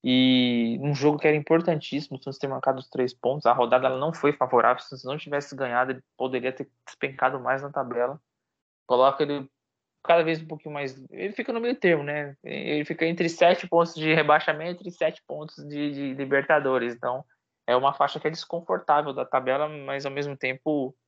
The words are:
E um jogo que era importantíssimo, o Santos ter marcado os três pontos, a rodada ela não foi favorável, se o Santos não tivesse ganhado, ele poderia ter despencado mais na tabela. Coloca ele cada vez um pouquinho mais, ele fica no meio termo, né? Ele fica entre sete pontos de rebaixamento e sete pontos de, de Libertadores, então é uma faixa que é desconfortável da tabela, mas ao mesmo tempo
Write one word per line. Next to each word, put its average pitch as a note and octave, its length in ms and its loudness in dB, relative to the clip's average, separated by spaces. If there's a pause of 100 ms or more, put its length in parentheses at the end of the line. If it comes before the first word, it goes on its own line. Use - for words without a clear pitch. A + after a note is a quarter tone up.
E B2+ 760 4
um C#3+ 140 0
jogo D3 240 2
que D#3 100 2
era D3+ 80 4
importantíssimo, D#3 800 0
o - 40 -16
Santos C3+ 160 -10
ter C#3 100 -6
marcado C3 300 0
os B2+ 100 -14
três B2+ 240 -2
pontos, C#3+ 340 -4
a A#2+ 60 6
rodada B2+ 340 4
ela C3 120 0
não D3+ 160 -2
foi C#3+ 180 2
favorável, B2 500 4
se - 40 -20
o - 40 -18
Santos C3 140 -16
não C3+ 140 -6
tivesse C#3+ 360 -6
ganhado, B2+ 380 -2
ele B2+ 100 -8 (140)
poderia B2+ 360 -4
ter C3 160 -12 (180)
despencado C3+ 520 -4
mais B2+ 240 -2
na C#3+ 80 -10
tabela. B2+ 500 -4 (680)
Coloca C3 360 4
ele C#3+ 260 -4 (540)
cada E3+ 220 4
vez D#3+ 160 -2
um D#3+ 60 -16
pouquinho D#3 260 -12
mais, C#3 280 -8 (100)
ele - 220 -8
fica A#3+ 200 -6
no A#3 80 -4
meio A#3+ 160 -2
termo, E3+ 260 2
né? D3 400 -6
Ele D3 440 -4
fica E3 180 -2
entre E3+ 240 0
sete F3 400 4
pontos E3+ 260 2
de D#3 200 0
rebaixamento D#3 720 2
e - 20 -10
sete - 360 -4
pontos D3+ 300 -12 (120)
de, D3 240 -6
de C#3 220 -6
Libertadores, C3+ 800 0
então B2 280 -6 (440)
é B2 100 4
uma C3+ 160 4
faixa C#3+ 260 -2
que - 80 -4
é D3+ 40 2
desconfortável D#3+ 840 -2
da B2+ 140 -4
tabela, C3+ 420 0
mas C#3 380 -8
ao C3+ 40 -4
mesmo C#3+ 240 -6
tempo C3+ 640 -4 (120)